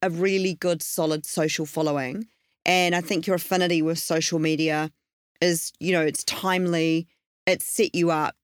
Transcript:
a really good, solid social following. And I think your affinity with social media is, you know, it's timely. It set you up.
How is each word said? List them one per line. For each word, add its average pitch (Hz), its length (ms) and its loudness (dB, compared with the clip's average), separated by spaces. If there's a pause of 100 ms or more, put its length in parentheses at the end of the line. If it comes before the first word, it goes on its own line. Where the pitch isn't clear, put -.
a 190 80 0
really 190 440 0
good, 175 300 -2
solid 156 420 -2
social 160 400 0
following. 151 600 -2 (380)
And 180 300 4
I 175 60 0
think 170 260 -2
your 190 80 2
affinity 175 460 0
with 160 180 0
social 165 400 -2
media 156 520 0 (500)
is, 170 380 0
you 180 120 -2
know, 175 100 4
it's 151 220 0
timely. 170 840 0 (400)
It 185 140 2
set - 340 -2
you 170 160 2
up. 156 320 0